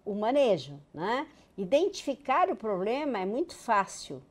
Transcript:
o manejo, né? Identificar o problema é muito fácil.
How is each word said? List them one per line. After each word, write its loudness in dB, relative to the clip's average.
o -4
manejo, 2
né? -2
Identificar 0
o -2
problema -2
é -2
muito -4
fácil. -2